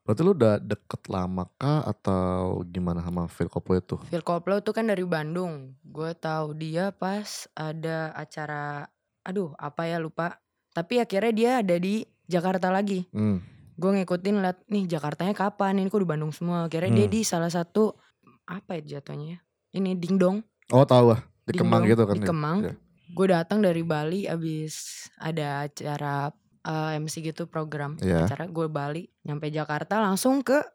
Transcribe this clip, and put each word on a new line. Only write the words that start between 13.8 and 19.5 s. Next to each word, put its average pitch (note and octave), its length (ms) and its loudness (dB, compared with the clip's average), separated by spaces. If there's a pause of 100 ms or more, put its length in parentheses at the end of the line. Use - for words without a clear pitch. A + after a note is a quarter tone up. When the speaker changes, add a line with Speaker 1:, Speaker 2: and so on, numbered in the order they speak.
Speaker 2:
ngikutin, F#3+ 460 0
liat, F#3 260 0
nih, G3 220 -2
Jakartanya E3 460 -2
kapan? G3 420 0
Ini F#3+ 100 2
kok G3+ 140 2
di F3+ 80 2
Bandung D3+ 220 -2
semua. E3+ 340 -2
Akhirnya E3 300 -2
dia G#3 100 6
Speaker 1:
Hmm. G3 80 0
Speaker 2:
di A3+ 100 2
salah E3+ 260 0
satu, F3+ 440 2 (520)
apa G3 300 -10
ya D3 220 -10
jatuhnya D3 400 -12
ya? - 20 -20 (360)